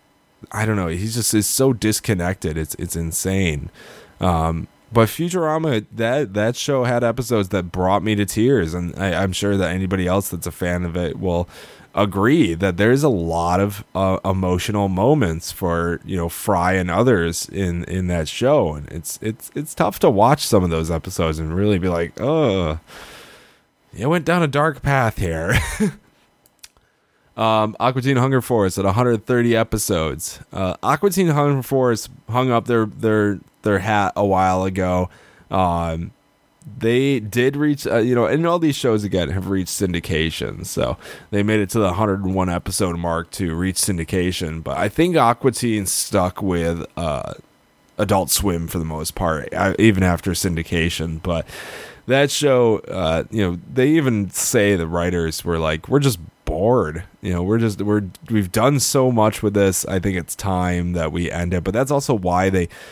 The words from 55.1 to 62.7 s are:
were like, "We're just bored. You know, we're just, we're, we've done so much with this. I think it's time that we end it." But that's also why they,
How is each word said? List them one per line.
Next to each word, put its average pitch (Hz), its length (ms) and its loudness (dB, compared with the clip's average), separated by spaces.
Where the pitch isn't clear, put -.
were 85 140 0
like, 80 300 -2
"We're 135 120 2
just 131 180 0
bored. 87 600 0
You 101 120 -4
know, 87 100 -2
we're 104 160 0
just, 113 220 -2
we're, 104 220 0
we've 104 220 0
done 127 300 2
so 131 320 2
much 110 300 2
with 104 120 2
this. 98 320 2
I 95 140 -2
think 95 180 -2
it's - 160 -8
time 90 600 -2
that 80 180 -2
we 87 180 -2
end 87 240 -2
it." 85 80 0
But 95 100 -2
that's 131 200 0
also 143 220 2
why 92 360 2
they, 90 180 0